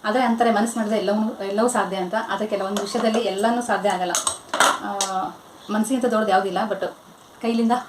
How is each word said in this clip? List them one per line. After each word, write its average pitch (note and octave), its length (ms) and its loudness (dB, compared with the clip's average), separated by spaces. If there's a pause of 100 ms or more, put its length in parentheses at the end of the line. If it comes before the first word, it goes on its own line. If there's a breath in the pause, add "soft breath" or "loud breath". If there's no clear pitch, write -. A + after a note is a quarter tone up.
ಆದ್ರೆ A#3 180 2
ಅಂತಾರೆ A3+ 280 4
ಮನಸ್ಸು A3 260 0
ಮಾಡಿದ್ರೆ G#3+ 200 0
ಎಲ್ಲವೂ, G#3+ 460 0
ಎಲ್ಲವೂ G3+ 240 2
ಸಾಧ್ಯ F#3+ 300 0
ಅಂತ. F3+ 180 -4 (140)
ಆದ್ರೆ G3+ 180 -2
ಕೆಲವೊಂದು G3+ 340 -2
ವಿಷಯದಲ್ಲಿ A3 380 0
ಎಲ್ಲನೂ A3+ 420 0
ಸಾಧ್ಯ G3+ 280 0
ಆಗಲ್ಲ. F3+ 220 0 (720)
ಆ, G3+ 120 -6 (800)
ಮನ್ಸಿಗಿಂತ A#3 320 0
ದೊಡ್ಡದು A3 260 2
ಯಾವುದಿಲ್ಲ, F#3+ 260 2 (120)
but F#3+ 160 -4 (560)
ಕೈಲಿಂದ A3+ 300 2 (180)